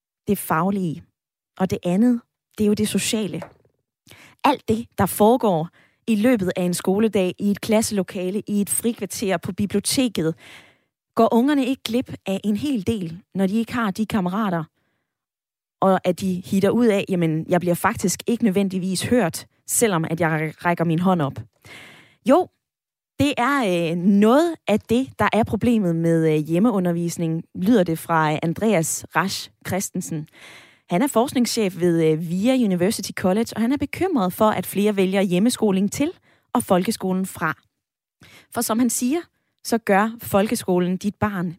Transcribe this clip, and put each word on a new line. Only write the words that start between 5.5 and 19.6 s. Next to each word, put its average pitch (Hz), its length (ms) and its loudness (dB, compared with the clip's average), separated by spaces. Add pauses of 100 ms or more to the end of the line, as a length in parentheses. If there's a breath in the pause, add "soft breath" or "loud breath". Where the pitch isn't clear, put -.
i 226 100 0
løbet 202 400 2
af 185 60 -2
en 180 120 0
skoledag, 190 640 0
i 202 120 0
et 196 100 -2
klasselokale, 202 840 -2
i 208 140 -2
et 202 100 -4
frikvarter, 202 680 -4
på - 160 -8
biblioteket, 202 840 -2 (800 loud breath)
går 226 200 4
ungerne 262 320 2
ikke 262 160 -4
glip 240 300 -4 (140)
af 196 180 -4
en 202 120 0
hel 240 300 -4
del, 185 320 -6 (160)
når 190 120 0
de 202 120 -2
ikke 226 140 -4
har 233 180 -2
de 202 160 -4
kammerater, 180 580 -2 (1160)
og 190 240 4
at 180 160 0
de 185 240 -4
hitter 196 260 2
ud 240 160 4
af, 202 220 2
"Jamen, 160 400 0
jeg 175 120 2
bliver 175 140 0
faktisk - 520 -2
ikke 233 180 0
nødvendigvis 185 640 -2
hørt, 226 380 0 (200)